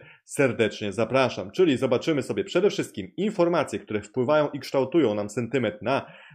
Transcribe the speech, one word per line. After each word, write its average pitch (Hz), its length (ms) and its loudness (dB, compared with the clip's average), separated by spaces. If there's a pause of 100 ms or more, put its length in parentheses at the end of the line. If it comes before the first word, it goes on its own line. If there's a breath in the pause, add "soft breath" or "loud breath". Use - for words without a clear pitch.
(260 loud breath)
serdecznie 110 680 0
zapraszam. 113 600 0
Czyli 160 260 2
zobaczymy 127 460 0
sobie 101 200 -2
przede 185 260 2
wszystkim - 480 -6
informacje, 170 640 0
które 104 220 -6
wpływają 147 480 0
i 147 100 -8
kształtują 131 560 0
nam 101 140 -4
sentyment 117 520 -2
na 123 300 -2 (240 loud breath)